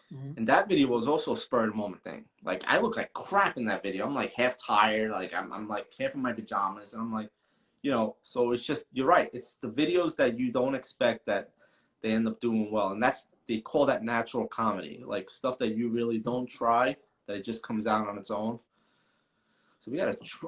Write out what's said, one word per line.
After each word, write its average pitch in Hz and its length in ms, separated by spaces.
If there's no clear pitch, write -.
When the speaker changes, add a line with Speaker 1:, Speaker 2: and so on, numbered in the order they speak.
Speaker 1:
Mm-hmm. 135 240
Speaker 2:
And 113 120
that 190 200
video 147 200
was 120 200
also 151 240
a 117 40
spur 113 280
of 110 60
the 104 60
moment 101 280
thing. 82 220
Like, - 220
I 147 120
look 220 180
like - 160
crap - 440
in 123 100
that 98 160
video. 98 240
I'm, 143 80
like, 117 200
half 123 220
tired. 110 540
Like, 92 240
I'm, 92 180
I'm, 104 160
like, 104 300
half 135 160
in 139 80
my 123 100
pajamas. 101 600
And 113 80
I'm 113 100
like, 107 180
you 139 80
know, 113 320
so 120 300
it's 120 120
just, 151 280
you're 131 140
right. 165 260
It's - 220
the - 140
videos 160 480
that 123 220
you 123 140
don't 131 240
expect 117 500
that 101 240
they 110 100
end 113 160
up 110 120
doing 110 300
well. 101 200
And 104 120
that's, - 240
they 113 100
call 143 280
that 110 180
natural 117 420
comedy. 90 580
Like, 101 240
stuff - 300
that 110 180
you 117 120
really 117 300
don't 123 280
try, 123 500
that 101 120
it 98 60
just 113 200
comes 110 240
out 107 200
on 101 80
its 98 140
own. 110 300
So 113 100
we 147 80
got 185 120
a - 40
tr-, - 340